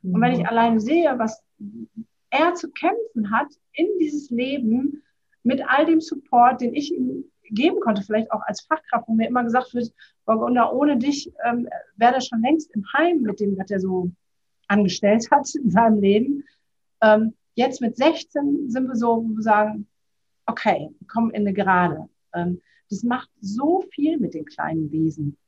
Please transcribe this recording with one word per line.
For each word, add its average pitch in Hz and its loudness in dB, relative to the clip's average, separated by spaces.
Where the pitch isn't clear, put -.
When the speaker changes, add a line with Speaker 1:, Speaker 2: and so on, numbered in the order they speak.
Speaker 1:
Und 185 0
wenn 247 2
ich 233 0
Speaker 2:
Mhm. 170 -2
Speaker 1:
alleine 226 2
sehe, 277 2
was 220 -6
er 330 2
zu 349 -10
kämpfen 330 -4
hat 262 -2
in 330 0
dieses 294 -4
Leben 254 -2
mit 254 0
all 277 4
dem 320 4
Support, 247 2
den 233 -2
ich 285 -4
ihm 262 -4
geben 285 2
konnte, 202 0
vielleicht 220 -2
auch 214 -6
als 208 -8
Fachkraft, - -4
wo 226 -2
mir 226 2
immer 247 0
gesagt 240 -2
wird, 240 -4
„Boah, 226 2
Gunda, 233 2
ohne 285 2
dich, 277 -2
ähm, 240 -2
wäre 233 4
der 254 0
schon 240 -4
längst 302 0
im 202 -4
Heim 330 2
mit 208 -4
dem, 202 0
was 190 -8
er 196 -2
so 185 -2
angestellt 208 2
hat 285 2
in 262 0
seinem 220 4
Leben.“ 220 2
Ähm, 220 4
jetzt 262 -2
mit 233 -2
sechzehn 285 0
sind 254 -2
wir 254 -6
so, 233 2
wo 220 -4
wir 220 -4
sagen, 214 2
„Okay, 160 -2
wir - -20
kommen 226 0
in 208 -4
eine 202 0
Gerade.“ 180 2
Ähm, 175 -4
das 196 -6
macht 240 -4
so 277 -2
viel 294 0
mit 208 -4
den 156 -8
kleinen 156 -6
Wesen. 156 -2